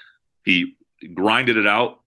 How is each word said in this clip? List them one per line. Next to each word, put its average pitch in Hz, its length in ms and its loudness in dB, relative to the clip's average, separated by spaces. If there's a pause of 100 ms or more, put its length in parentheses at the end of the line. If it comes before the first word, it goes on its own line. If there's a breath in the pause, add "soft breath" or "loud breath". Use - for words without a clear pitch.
(440 loud breath)
He 87 320 0 (380)
grinded 110 420 0
it 104 100 0
out, 110 400 0